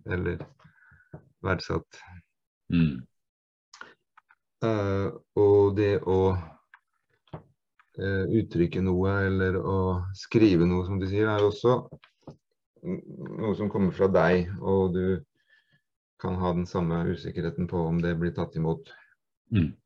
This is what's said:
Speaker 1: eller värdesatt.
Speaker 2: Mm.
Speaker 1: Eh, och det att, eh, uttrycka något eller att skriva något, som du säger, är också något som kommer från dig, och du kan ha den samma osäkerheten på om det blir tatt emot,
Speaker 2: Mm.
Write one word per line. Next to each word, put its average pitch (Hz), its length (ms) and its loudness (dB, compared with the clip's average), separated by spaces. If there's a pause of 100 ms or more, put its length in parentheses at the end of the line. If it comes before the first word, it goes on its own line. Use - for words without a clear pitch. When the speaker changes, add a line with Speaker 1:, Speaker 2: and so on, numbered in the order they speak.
Speaker 1:
eller 90 400 -4 (960)
värdesatt. 90 460 -4 (840)
Speaker 2:
Mm. 76 280 2 (1600)
Speaker 1:
Eh, 98 500 0 (200)
och 101 420 6
det 101 200 2
att, 92 440 2 (1600)
eh, 95 320 -2
uttrycka 90 520 0
något 95 280 2
eller 95 440 0
att 92 640 -2
skriva 95 480 4
något, 90 200 0
som 95 140 -4
du 95 80 -2
säger, 104 200 0
är 104 200 2
också 117 420 0 (1500)
något 104 180 -2
som 104 120 -4
kommer 98 220 0
från 95 220 2
dig, 90 380 4 (100)
och 95 320 2
du 92 320 -2 (960)
kan 92 140 -4
ha 90 180 0
den 87 140 -2
samma 85 360 -2
osäkerheten 85 640 -4
på 92 100 -4
om 82 240 0
det 85 140 -2
blir 82 160 -2
tatt - 240 -6
emot, 80 380 -4 (580)
Speaker 2:
Mm. 92 200 2 (140)